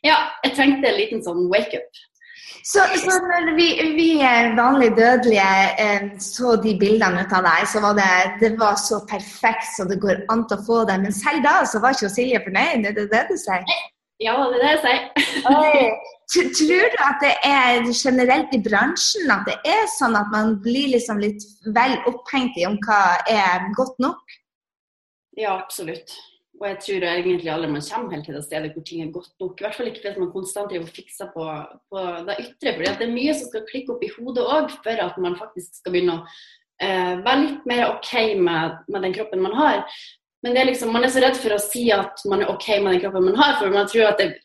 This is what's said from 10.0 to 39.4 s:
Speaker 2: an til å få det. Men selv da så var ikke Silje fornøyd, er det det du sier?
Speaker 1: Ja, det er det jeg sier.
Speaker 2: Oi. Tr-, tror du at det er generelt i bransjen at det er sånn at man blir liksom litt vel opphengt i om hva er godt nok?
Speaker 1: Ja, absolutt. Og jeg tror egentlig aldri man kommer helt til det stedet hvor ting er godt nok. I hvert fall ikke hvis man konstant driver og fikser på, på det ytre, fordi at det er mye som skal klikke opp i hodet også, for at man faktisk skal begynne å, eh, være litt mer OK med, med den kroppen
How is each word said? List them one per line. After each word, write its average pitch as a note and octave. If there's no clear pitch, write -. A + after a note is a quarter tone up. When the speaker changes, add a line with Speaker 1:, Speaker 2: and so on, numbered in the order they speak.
Speaker 2:
an A3+
til G3+
å G3+
få A3+
det. F#3+
Men G3+
selv D4+
da D#4
så G#3+
var B3+
ikke G3+
Silje B3
fornøyd, A3
er G#3
det G#3
det A3
du F#4
sier? F#3+
Speaker 1:
Ja, A3+
det B3
er -
det C#4+
jeg D4+
sier. C4+
Speaker 2:
Oi. D4
Tr-, F4
tror F4+
du -
at C#4
det C#4+
er B3
generelt B3+
i B3+
bransjen B3+
at G3+
det -
er G#4
sånn A#3
at G#3
man G#3+
blir B3+
liksom A#3
litt G#3
vel A#3+
opphengt B3+
i F3
om G#3
hva G#3
er F#3+
godt C4
nok? C#4
Speaker 1:
Ja, G#3+
absolutt. E3
Og G3+
jeg G3
tror F#3+
egentlig F3
aldri D#3+
man D3
kommer G#3
helt D3
til D3+
det D3
stedet D#3
hvor D#3+
ting E3
er D#3+
godt F3
nok. F#3
I G3+
hvert G#3
fall A#3
ikke -
hvis G3
man F3
konstant G3
driver E3
og -
fikser -
på, D#3+
på F#3+
det G3+
ytre, A#3
fordi E3+
at G3+
det A#3
er A#3
mye C#4+
som -
skal A3
klikke B3+
opp -
i -
hodet A#3+
også, C#4
for A3
at F3+
man F3+
faktisk -
skal F3+
begynne F3+
å, E3
eh, F#3
være C#4
litt C#4+
mer A#3+
OK -
med, E3
med F3+
den F#3
kroppen F#3